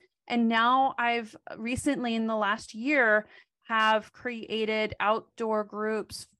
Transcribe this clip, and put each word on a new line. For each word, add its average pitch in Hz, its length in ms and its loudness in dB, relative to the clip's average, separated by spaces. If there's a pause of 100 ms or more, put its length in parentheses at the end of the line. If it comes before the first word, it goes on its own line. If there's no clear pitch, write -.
(280)
And 233 200 2
now 247 500 4
I've 233 360 -2 (220)
recently, 240 580 -2
in 226 120 0
the 220 100 -2
last 214 380 -2
year, 226 520 2 (360)
have 220 500 2
created 220 880 -4
outdoor 214 640 -2
groups 214 640 -6 (140)